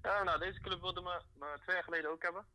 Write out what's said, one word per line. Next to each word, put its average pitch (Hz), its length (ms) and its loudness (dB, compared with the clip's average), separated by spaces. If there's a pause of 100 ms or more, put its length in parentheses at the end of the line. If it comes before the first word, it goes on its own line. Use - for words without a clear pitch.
Ja, 196 220 2
nou, 165 160 4
deze 185 200 -2
club 185 220 -2
wilde 180 200 -2
me, 180 200 -2 (120)
me 143 280 -6
twee 185 140 0
jaar 175 80 2
geleden 165 280 0
ook 160 120 -6
hebben, 175 320 -4